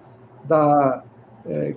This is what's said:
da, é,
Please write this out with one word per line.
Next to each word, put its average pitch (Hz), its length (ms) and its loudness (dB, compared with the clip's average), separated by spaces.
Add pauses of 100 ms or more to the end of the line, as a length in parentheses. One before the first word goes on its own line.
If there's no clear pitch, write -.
(440)
da, 147 580 2 (440)
é, 147 320 -6